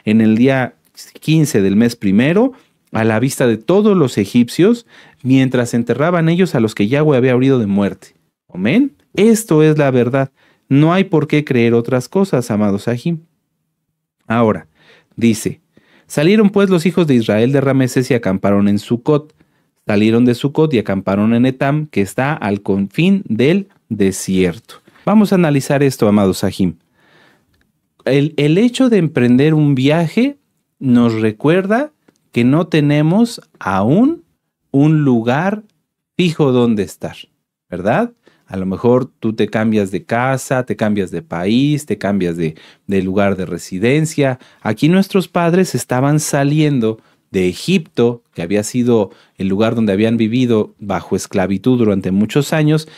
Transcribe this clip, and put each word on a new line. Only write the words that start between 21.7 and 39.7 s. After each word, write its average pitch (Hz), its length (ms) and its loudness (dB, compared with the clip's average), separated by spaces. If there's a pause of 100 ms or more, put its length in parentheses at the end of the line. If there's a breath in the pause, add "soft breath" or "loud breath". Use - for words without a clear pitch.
que - 140 -4
está 127 320 -4
al 104 280 -6
confín 156 640 -2
del 147 420 0 (200)
desierto". 95 880 -2 (300 soft breath)
Vamos 208 260 2
a 202 40 2
analizar 143 480 0
esto, 131 240 0
amados 101 320 2
Sahim. 95 360 -2 (1300 soft breath)
El, 143 320 0
el 151 220 2
hecho 247 320 2
de 226 80 4
emprender 143 560 2
un 151 220 2
viaje 165 640 0 (420)
nos 120 340 2
recuerda 180 800 0 (400)
que 120 100 0
no 151 240 2
tenemos 156 760 0 (180)
aún 143 640 0 (480)
un 151 340 2
lugar 139 580 -2 (540)
fijo 160 340 0
donde 117 320 2
estar, 85 320 -12 (540)
¿verdad? 123 420 -2 (340 soft breath)
A - 100 -14
lo 95 100 -6
mejor 120 440 0 (100)
tú 110 140 -4
te 107 140 -2
cambias 110 440 -2